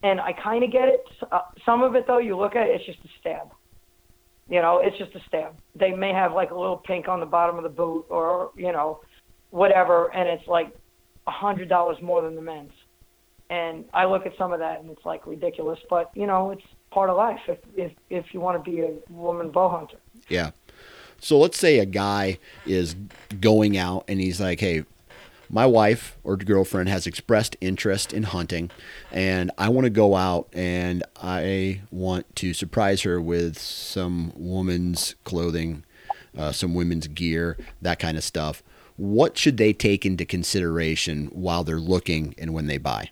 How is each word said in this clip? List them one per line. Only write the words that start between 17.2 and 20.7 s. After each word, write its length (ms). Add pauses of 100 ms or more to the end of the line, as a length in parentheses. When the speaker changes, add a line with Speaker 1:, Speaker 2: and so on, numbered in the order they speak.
Speaker 1:
if, 100 (180)
if, 160 (160)
if 240
you 80
wanna 200
be 200
a 120 (180)
woman 400
bow 180
hunter. 300 (300)
Speaker 2:
Yeah. 240 (680)